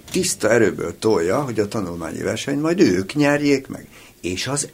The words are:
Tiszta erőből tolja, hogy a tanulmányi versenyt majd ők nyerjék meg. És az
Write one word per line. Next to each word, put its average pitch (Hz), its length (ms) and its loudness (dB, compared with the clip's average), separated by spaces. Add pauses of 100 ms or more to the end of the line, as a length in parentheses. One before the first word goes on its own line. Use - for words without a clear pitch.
(120)
Tiszta - 380 0
erőből 87 500 2
tolja, 104 420 2
hogy 120 180 -4
a 101 80 0
tanulmányi 85 540 -6
versenyt 113 400 -4
majd 170 180 0
ők 98 340 2
nyerjék 143 540 2
meg. - 200 -14 (340)
És 92 260 -4
az 139 260 -4